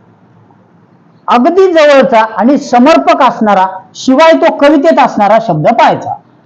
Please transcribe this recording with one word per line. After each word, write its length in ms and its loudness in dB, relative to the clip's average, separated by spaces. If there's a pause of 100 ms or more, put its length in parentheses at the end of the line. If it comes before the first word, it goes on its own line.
(1300)
अगदी 460 0
जवळचा 480 2 (160)
आणि 200 0
समर्पक 640 0
असणारा, 460 0 (260)
शिवाय 400 2
तो 220 0
कवितेत 440 2
असणारा 420 0
शब्द 260 -4
पाहायचा. 460 0 (320)